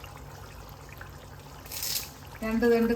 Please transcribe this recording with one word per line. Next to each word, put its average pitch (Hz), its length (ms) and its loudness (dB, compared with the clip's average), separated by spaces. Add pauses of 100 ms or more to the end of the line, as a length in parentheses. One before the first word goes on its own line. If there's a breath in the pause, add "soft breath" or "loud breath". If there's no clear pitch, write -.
(2500)
രണ്ട് 220 280 4
തണ്ട് 233 240 8